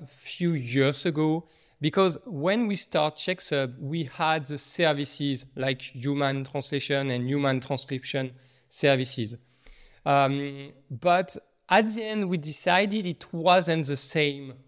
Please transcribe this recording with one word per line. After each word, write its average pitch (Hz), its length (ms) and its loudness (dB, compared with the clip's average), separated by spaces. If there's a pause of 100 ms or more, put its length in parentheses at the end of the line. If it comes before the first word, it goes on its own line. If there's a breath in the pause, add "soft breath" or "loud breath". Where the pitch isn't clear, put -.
a 127 60 -18
few - 460 -4
years 135 520 2
ago, 156 420 0 (320 soft breath)
because 165 460 2
when 196 400 0
we 202 100 0
start 151 420 0
Checksub, 139 600 -2
we 151 260 -4
had 160 400 0
the 147 120 -8
services 143 880 -2 (100)
like 135 280 -2
human 139 600 -2
translation 139 680 -2
and 123 180 -2
human 139 300 2
transcription 131 720 -6 (360 soft breath)
services. 127 680 0 (720 soft breath)
Um, 139 640 0 (180)
but 175 480 0 (320)
at 214 240 6
the 226 100 -6
end, 214 260 -2
we 180 80 0
decided 180 680 0
it - 260 -8
wasn't 165 540 4
the 139 120 -4
same, 143 560 -2 (140)